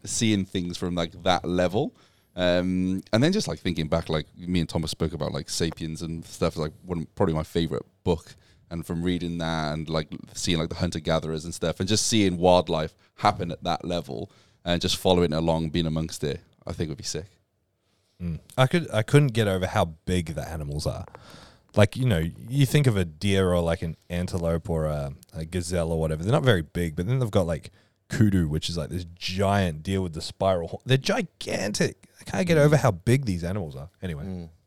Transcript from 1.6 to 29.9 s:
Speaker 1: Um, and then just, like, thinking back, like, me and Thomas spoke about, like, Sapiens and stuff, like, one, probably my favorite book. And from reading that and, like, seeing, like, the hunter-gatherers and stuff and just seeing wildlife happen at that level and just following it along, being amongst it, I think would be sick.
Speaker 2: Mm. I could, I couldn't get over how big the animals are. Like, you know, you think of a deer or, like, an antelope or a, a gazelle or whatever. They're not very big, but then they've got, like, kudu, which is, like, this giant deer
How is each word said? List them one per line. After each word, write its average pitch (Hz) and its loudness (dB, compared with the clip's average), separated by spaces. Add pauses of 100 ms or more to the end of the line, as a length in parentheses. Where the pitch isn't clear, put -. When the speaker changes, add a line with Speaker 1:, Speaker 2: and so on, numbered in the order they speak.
Speaker 1:
Um, 90 0 (100)
and 113 4
then 165 4
just, 208 -2
like, 80 -6
thinking 80 -2
back, 82 -2
like, 78 -2 (120)
me 90 0
and 80 0
Thomas 80 -4
spoke - -4
about, 73 -6
like, 71 -8
Sapiens 80 -4
and 82 -8
stuff, - -2
like, 78 -4 (120)
one, 85 -4
probably 85 0
my 78 -2
favorite - -2 (200)
book. 87 -2 (360)
And 85 -8
from 85 -6
reading 87 -2
that 80 -2
and, 78 -6
like, 78 -2 (260)
seeing, - 0
like, 82 -2
the - -10
hunter-gatherers 80 -2
and 82 -8
stuff 82 -4
and 95 -2
just 104 2
seeing 98 4
wildlife 85 4 (220)
happen 95 2
at - -10
that 87 -2
level 71 -6 (340)
and 87 2
just 92 0
following 87 4
it - 0
along, 80 0
being 82 0
amongst 80 -4
it, 71 -4 (240)
I 90 -8
think 82 -4
would 71 -10
be - -14
sick. 80 -8 (920)
Speaker 2:
Mm. 85 -6 (180)
I 131 6
could, 165 0
I 107 0
couldn't 143 4
get 110 2
over 92 0
how 98 2 (200)
big 87 0
the 71 -8
animals 76 -6
are. - -6 (680)
Like, 104 4
you 127 0
know, 85 4 (260)
you 139 4
think 143 4
of 107 4
a 90 2
deer 92 2
or, 87 4
like, 85 0
an 80 -6 (120)
antelope 87 -2
or 80 0
a, 73 -4 (200)
a 80 -8
gazelle 85 -2
or 80 0
whatever. 78 -2
They're 101 0
not 151 2
very 101 4
big, 82 -4
but 87 -2
then 131 -2
they've 120 -2
got, 98 4
like, 82 -4 (400)
kudu, 95 4
which 76 -2
is, 85 -6
like, 76 -4
this 87 -8
giant 92 0
deer 95 -2